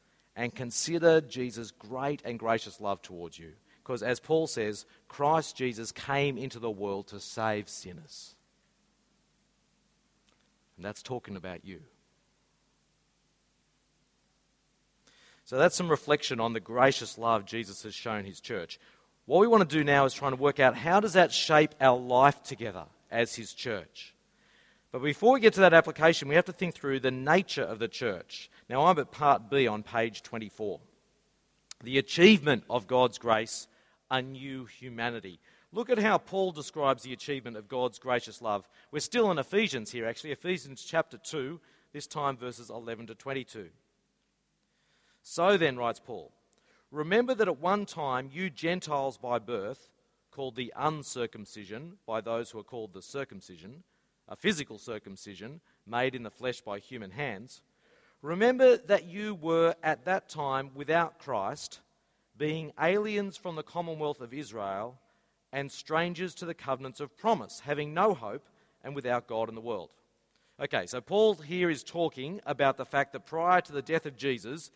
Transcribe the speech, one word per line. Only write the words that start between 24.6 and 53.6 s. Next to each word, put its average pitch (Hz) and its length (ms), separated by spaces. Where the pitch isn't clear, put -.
But 131 80
before 151 340
we 269 60
get 214 160
to 185 60
that 175 120
application, 160 540
we 143 80
have 175 100
to 180 80
think 175 220
through 135 240
the 127 120
nature 143 520
of 101 160
the 113 80
church. - 640
Now, 135 160
I'm 175 140
at 127 120
part 123 380
B 135 180
on 107 140
page 113 400
twenty-four. 107 580
The 127 140
achievement 151 720
of 110 180
God's 127 300
grace, 113 500
a 131 100
new 131 440
humanity. 117 760
Look 226 200
at 214 80
how 208 180
Paul 190 340
describes 143 520
the 131 100
achievement 123 440
of 104 100
God's 123 320
gracious 123 420
love. 104 260
We're 147 80
still 226 300
in 165 80
Ephesians 139 540
here, 117 160
actually. 143 240
Ephesians 139 520
chapter 160 340
two, 151 440
this 147 160
time 143 300
verses 120 340
eleven 113 360
to 110 80
twenty-two. 120 560
"So 190 360
then," 143 200
writes 117 220
Paul, 92 320
"remember 208 460
that 208 120
at 143 120
one 196 260
time 135 460
you 185 180
Gentiles 151 720
by 120 180
birth, 110 540
called 131 240
the 123 200
uncircumcision 127 1300
by 113 140
those 113 280
who 113 80
are 104 60
called 110 300
the 92 80
circumcision, 98 840